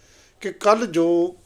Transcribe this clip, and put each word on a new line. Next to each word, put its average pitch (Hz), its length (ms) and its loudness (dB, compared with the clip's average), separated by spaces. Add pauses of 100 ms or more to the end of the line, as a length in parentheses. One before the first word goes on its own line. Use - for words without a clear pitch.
(420)
ਕਿ 190 120 -10
ਕੱਲ੍ਹ 220 320 0
ਜੋ 170 600 0